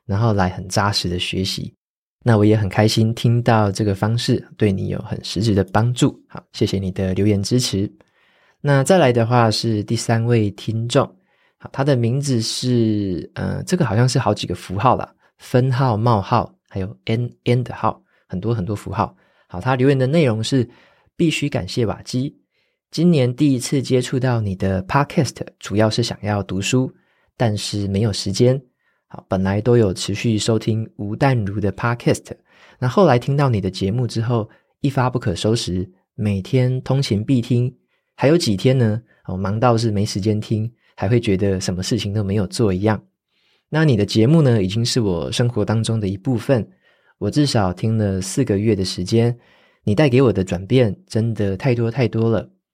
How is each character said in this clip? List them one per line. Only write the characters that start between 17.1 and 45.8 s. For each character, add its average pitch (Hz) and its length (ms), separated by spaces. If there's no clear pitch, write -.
N 120 180
的 120 100
号， - 300
很 90 100
多 107 140
很 110 100
多 104 120
符 104 160
号。 - 260
好， 87 140
他 127 160
留 127 120
言 143 80
的 127 100
内 151 200
容 110 160
是： 123 260
必 170 140
须 147 180
感 120 180
谢 117 200
瓦 - 160
基， 131 340
今 165 180
年 127 260
第 143 200
一 123 60
次 143 200
接 127 220
触 127 160
到 120 220
你 101 160
的 95 280
Podcast， - 520
主 - 160
要 110 120
是 110 140
想 101 180
要 101 220
读 92 180
书， 127 320
但 110 200
是 101 300
没 98 160
有 113 100
时 98 200
间。 123 280
好， - 160
本 95 160
来 98 160
都 120 200
有 98 160
持 - 180
续 110 260
收 110 200
听 110 280
吴 104 200
淡 131 300
如 98 120
的 98 140
Podcast， 120 600
那 127 80
后 180 200
来 127 120
听 135 160
到 143 140
你 117 100
的 92 120
节 95 200
目 120 160
之 113 140
后， 110 260
一 143 80
发 127 180
不 127 100
可 104 160
收 107 220
拾， 90 340
每 101 280
天 127 400
通 131 180
勤 107 240
必 127 160
听。 120 340
还 - 140
有 160 80
几 123 180
天 131 220
呢， 113 240
我 92 80
忙 98 240
到 120 200
是 113 120
没 101 140
时 104 160
间 107 180
听， 107 320
还 98 140
会 120 100
觉 104 200
得 98 200
什 92 140
么 90 100
事 123 140
情 98 160
都 107 100
没 98 120
有 104 140
做 110 220
一 92 120
样。 107 200
那 151 120
你 143 140
的 98 80
节 110 220
目 160 160
呢， 117 200
已 92 40
经 110 180
是 120 160
我 85 320
生 120 160
活 107 160
当 110 180